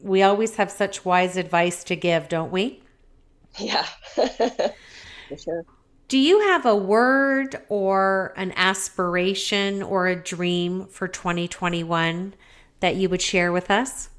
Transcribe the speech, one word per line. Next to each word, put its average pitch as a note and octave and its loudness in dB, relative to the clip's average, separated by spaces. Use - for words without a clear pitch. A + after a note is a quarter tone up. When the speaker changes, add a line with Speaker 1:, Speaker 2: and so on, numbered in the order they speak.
Speaker 1:
we F#3+ 4
always G#3 4
have G3+ 0
such - -4
wise F3+ 2
advice F3 0
to F3+ -4
give, D#3+ 0
don't E3 -2
we? G3+ -2
Speaker 2:
Yeah, - -2
<laughs> - -18
for - 2
sure. E3+ -8
Speaker 1:
Do C4+ 2
you E4 6
have F4+ 2
a A3 6
word C4+ 2
or F#3+ 0
an F#3 -6
aspiration F#3+ 0
or F#3 0
a F3+ 0
dream F3 -4
for - -8
twenty F3 -4
twenty-one E3+ -2
that E3+ 2
you F#3+ 0
would F3+ -2
share F3 0
with F3+ -2
us? A3 -2